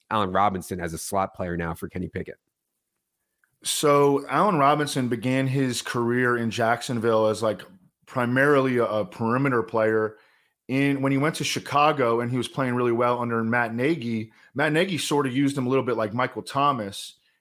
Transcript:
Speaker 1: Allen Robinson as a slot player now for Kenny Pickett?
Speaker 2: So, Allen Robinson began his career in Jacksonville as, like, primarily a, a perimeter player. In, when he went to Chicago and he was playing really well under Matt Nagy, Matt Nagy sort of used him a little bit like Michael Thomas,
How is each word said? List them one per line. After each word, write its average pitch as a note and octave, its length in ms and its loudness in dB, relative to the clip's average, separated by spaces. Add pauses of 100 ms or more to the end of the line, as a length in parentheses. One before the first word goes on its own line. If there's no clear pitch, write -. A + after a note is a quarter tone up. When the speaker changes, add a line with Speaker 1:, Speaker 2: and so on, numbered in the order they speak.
Speaker 1:
Allen G#2 220 0
Robinson F#2+ 480 0
as E2+ 140 -6
a D#2+ 40 -8
slot F#2+ 380 -4
player F2+ 200 -6
now E2+ 200 -4
for - 120 -12
Kenny F2+ 220 -8
Pickett? - 300 -12 (1200)
Speaker 2:
So, C#3+ 640 2
Allen E3+ 300 2
Robinson C#3+ 520 2
began B2+ 360 0
his C3 380 -2
career A#2+ 540 0
in A#2 120 -2
Jacksonville A2+ 760 2
as, G#2+ 160 0
like, G#2 180 -2 (460)
primarily C3 680 2
a, A#2 80 2
a G#2 200 -2
perimeter A#2 560 0
player. A2 560 0 (520)
In, C#3 340 0
when C#3 80 0
he C3+ 80 2
went D#3 160 0
to D3+ 80 -6
Chicago C3+ 800 2
and A#2+ 100 -4
he B2+ 60 -2
was A2+ 100 -2
playing B2+ 260 -2
really B2 180 2
well A#2+ 300 2
under A#2 220 -2
Matt A#2 320 0
Nagy, A#2+ 560 -2 (240)
Matt D3+ 160 0
Nagy E3+ 260 0
sort C#3+ 300 0
of B2 80 -4
used C#3 200 0
him B2+ 120 -2
a - 20 -2
little C3 160 0
bit A#2 120 -2
like A2 180 -2
Michael B2 260 -2
Thomas, C3 720 -2 (260)